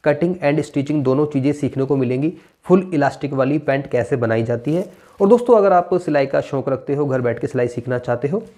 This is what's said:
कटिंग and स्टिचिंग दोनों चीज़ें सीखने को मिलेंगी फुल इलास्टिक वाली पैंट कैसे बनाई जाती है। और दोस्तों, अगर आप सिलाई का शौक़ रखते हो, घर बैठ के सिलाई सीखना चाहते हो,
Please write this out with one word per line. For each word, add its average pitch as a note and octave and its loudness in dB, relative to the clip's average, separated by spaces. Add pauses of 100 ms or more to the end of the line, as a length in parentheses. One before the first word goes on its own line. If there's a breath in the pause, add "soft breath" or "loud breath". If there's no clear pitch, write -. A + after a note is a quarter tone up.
कटिंग E3 0
and D3 0
स्टिचिंग C#3+ -2
दोनों C3 2
चीज़ें C#3+ 0
सीखने C3+ -2
को C#3 0
मिलेंगी C3+ -2 (340 loud breath)
फुल F3+ 4
इलास्टिक C#3+ -2
वाली C3+ 0
पैंट C#3+ -2
कैसे B2 -2
बनाई A2+ 0
जाती A#2+ -2
है। F3+ -2 (360 loud breath)
और G3 4
दोस्तों, A#3+ 6
अगर G3 6
आप F3 4
सिलाई D3 0
का C#3+ -2
शौक़ C#3 -6
रखते C3+ -4
हो, C#3+ -2
घर C3 -2
बैठ A#2+ -2
के C#3 -2
सिलाई B2 -2
सीखना B2 -6
चाहते A#2+ -4
हो, G3+ -4 (160 loud breath)